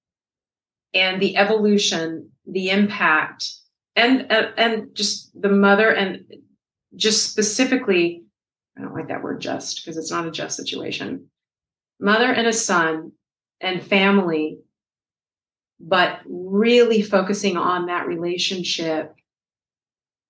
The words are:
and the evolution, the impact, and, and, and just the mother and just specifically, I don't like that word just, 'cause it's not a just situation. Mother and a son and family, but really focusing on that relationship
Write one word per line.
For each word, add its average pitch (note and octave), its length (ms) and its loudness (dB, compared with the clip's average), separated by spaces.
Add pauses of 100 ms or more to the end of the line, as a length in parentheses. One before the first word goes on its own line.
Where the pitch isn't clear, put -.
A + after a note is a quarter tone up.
(920)
and F#3 280 0
the - 160 0
evolution, G3+ 920 2 (140)
the F#3 240 -4
impact, F#3+ 800 0 (480)
and, B3 360 2
and, A3 260 0
and A3 380 -2
just - 340 -6 (100)
the G3 100 0
mother G3+ 400 4
and F#3+ 340 -2 (720)
just G#3 360 0
specifically, G#3 920 0 (540)
I - 40 -14
don't - 120 -12
like D#3 140 -8
that - 160 -8
word - 180 -8
just, - 420 -8
'cause D#3+ 140 -10
it's D#3 140 -8
not E3+ 160 -4
a D#3+ 40 -10
just - 240 -8
situation. - 720 -10 (720)
Mother G#3+ 320 2
and A#3 160 0
a A3+ 60 2
son D#3+ 580 0 (480)
and F#3 240 -4
family, F3+ 760 2 (1200)
but F3 480 2
really A3 760 4
focusing F#3+ 560 0
on F3 300 0
that F3 200 -4
relationship F3 1080 -4 (1160)